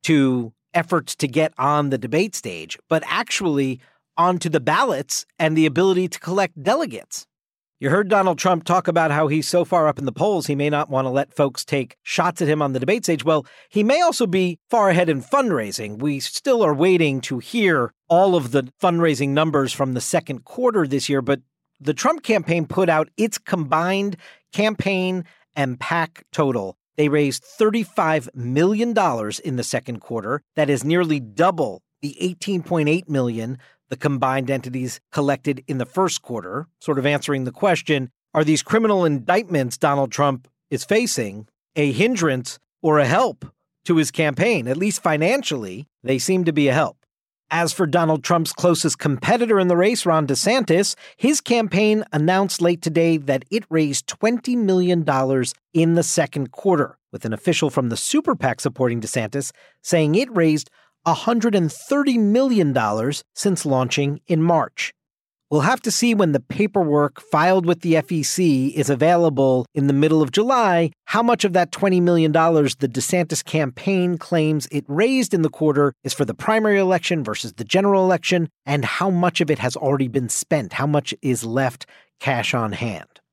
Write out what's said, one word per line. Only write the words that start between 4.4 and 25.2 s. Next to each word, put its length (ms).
the 100
ballots 680
and 160
the 120
ability 420
to 100
collect 440
delegates. 640
You 100
heard 180
Donald 300
Trump 260
talk 240
about 240
how 160
he's 180
so 180
far 220
up 140
in 40
the 60
polls, 380
he 80
may 120
not 220
want 140
to 60
let 220
folks 320
take 380
shots 400
at 60
him 120
on 120
the 80
debate 240
stage. 200
Well, 220
he 160
may 160
also 260
be 320
far 220
ahead 180
in 140
fundraising. 800
We 160
still 460
are 100
waiting 460
to 180
hear 540
all 260
of 160
the 220
fundraising 460
numbers 440
from 220
the 60
second 440
quarter 440
this 200
year, 140
but 180
the 140
Trump 300
campaign 420
put 220
out 280
its 220
combined 800
campaign 720